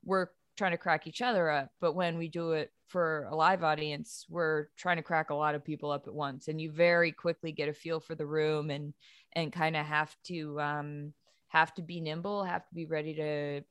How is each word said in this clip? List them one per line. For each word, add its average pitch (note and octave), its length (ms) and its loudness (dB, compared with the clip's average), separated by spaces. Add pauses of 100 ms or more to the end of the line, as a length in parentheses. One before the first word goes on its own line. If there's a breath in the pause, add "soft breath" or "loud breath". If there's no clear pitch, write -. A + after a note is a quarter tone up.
we're F#3 240 0 (300)
trying F#3+ 140 2
to E3+ 60 0
crack D#3+ 300 2
each D#3+ 140 -8
other G3+ 280 4
up. C#3 300 0
But E3 140 2
when E3+ 240 0
we E3 100 -2
do E3 240 -2
it D#3 200 0 (160)
for D#3+ 440 0
a D3+ 40 -4
live F3 280 4
audience, D3+ 680 -2
we're D#3 380 0 (100)
trying F3 200 0
to D#3 60 -4
crack D#3+ 260 0
a D3 60 -2
lot D3+ 200 2
of D3 80 -6
people D3 280 -4
up C#3+ 160 -4
at D3+ 60 -12
once. C#3+ 340 -6
And D#3 120 -6
you D#3+ 120 -6
very E3+ 400 6
quickly E3 400 -4
get D3 180 -2
a D3 40 -6
feel D#3+ 260 -4
for D#3+ 160 -10
the D#3 100 -4
room D3+ 440 2
and, D3 240 -4 (400 loud breath)
and D#3+ 180 -2
kinda D#3+ 320 0
have D3+ 320 0 (100)
to, D3+ 340 -6
um, D3 540 -4 (360 soft breath)
have D#3+ 260 6
to F#3 60 -8
be E3+ 200 -6
nimble, E3+ 420 -2
have F3+ 240 -4
to - 80 -16
be E3 100 -4
ready D#3 300 -2
to D3 560 -2